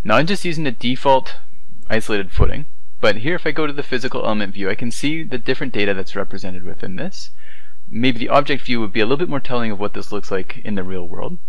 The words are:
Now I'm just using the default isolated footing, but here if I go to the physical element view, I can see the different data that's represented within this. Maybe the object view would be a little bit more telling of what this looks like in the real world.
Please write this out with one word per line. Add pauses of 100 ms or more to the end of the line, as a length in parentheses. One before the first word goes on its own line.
Now
I'm
just
using
the
default (520)
isolated
footing, (360)
but
here
if
I
go
to
the
physical
element
view,
I
can
see
the
different
data
that's
represented
within
this. (580)
Maybe
the
object
view
would
be
a
little
bit
more
telling
of
what
this
looks
like
in
the
real
world. (100)